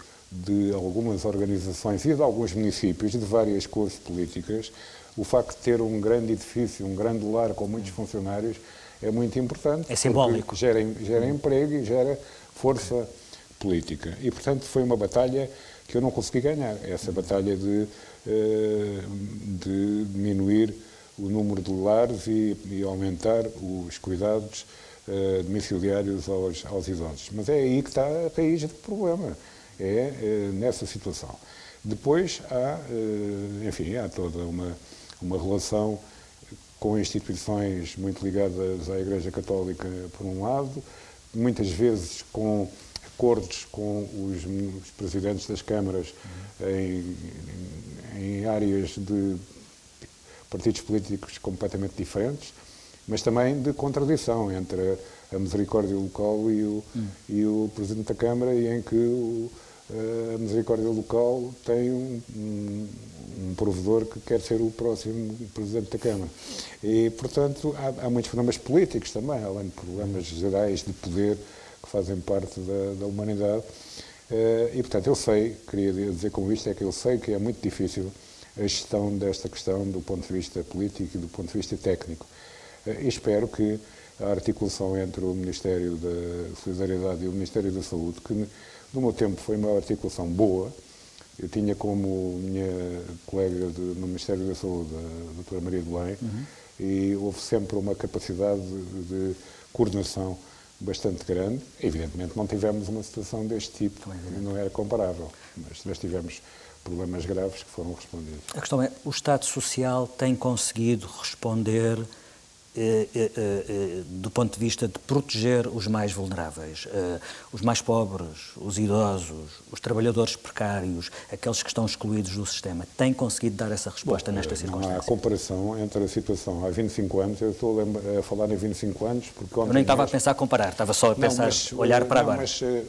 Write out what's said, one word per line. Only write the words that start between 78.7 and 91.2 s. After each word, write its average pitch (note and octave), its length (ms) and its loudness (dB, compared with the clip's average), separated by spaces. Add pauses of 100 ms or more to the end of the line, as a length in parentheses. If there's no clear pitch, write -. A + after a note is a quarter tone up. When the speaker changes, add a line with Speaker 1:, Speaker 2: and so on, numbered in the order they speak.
Speaker 1:
desta F#2+ 320 -2
questão G2 380 -2
do F#2 140 -4
ponto E2 260 -6
de F2+ 60 -8
vista F2+ 320 -2
político F#2+ 520 -4
e F2 40 -4
do E2+ 80 -6
ponto F2+ 180 -8
de - 100 -6
vista G2+ 200 -4
técnico. F2 500 -2 (600)
Eh, A2 180 -4
e C3+ 40 2
espero A2 380 2
que G#2+ 320 2 (420)
a G2+ 100 0
articulação F#2+ 680 0
entre F#2 260 -2
o F#2 80 2
Ministério F2+ 640 0
da F2 680 -4
Solidariedade F#2 600 0
e F#2 40 -2
o F2+ 40 -2
Ministério G2 380 0
da F#2 140 -2
Saúde, E2+ 360 -4
que - 140 -4 (580)
no C3+ 80 -2
meu A#2+ 120 4
tempo G2+ 280 2
foi G#2+ 160 -2
uma G#2 200 4
articulação F#2+ 500 -2
boa, F#2 460 4 (640)